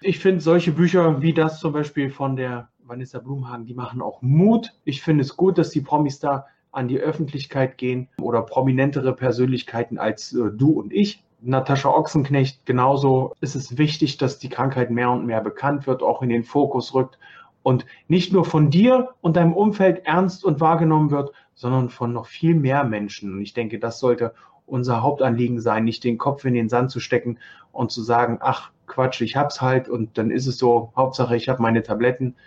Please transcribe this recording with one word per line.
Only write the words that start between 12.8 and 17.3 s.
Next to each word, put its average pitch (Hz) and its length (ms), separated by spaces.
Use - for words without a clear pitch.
ist 143 140
es 123 220
wichtig, 151 400
dass - 220
die - 100
Krankheit 127 400
mehr 123 220
und 123 140
mehr 113 160
bekannt 139 440
wird, 131 160
auch 117 200
in 127 80
den 117 140
Fokus 139 500
rückt 131 260